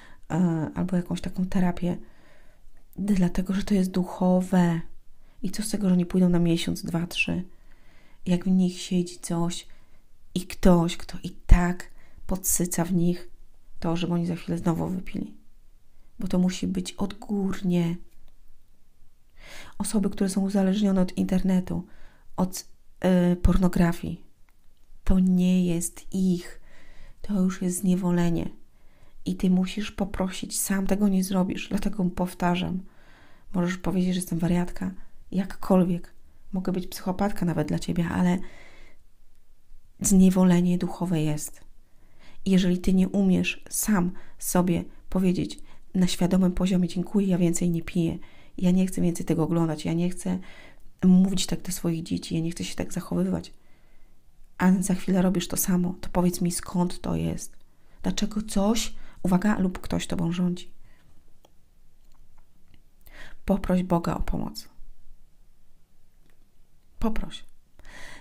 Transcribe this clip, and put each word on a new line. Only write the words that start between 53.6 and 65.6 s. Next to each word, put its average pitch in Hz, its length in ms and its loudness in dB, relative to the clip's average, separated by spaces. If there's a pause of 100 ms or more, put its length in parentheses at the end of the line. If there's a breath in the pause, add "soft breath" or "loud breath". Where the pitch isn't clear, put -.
a 185 220 6
za 180 140 0
chwilę 185 280 0
robisz 185 260 0
to - 80 -4
samo, 180 440 0
to - 120 -4
powiedz 180 280 2
mi, 175 120 0
skąd - 480 -2
to 175 160 -2
jest. 165 400 -4 (460 soft breath)
Dlaczego 202 400 -2
coś, 214 520 0 (280 loud breath)
uwaga, 185 360 4
lub 185 200 0
ktoś - 280 -4
tobą 170 260 -2
rządzi. 175 380 -2 (2750 loud breath)
Poproś 190 380 2
Boga 170 320 0
o - 60 -4
pomoc. - 480 -2 (2250)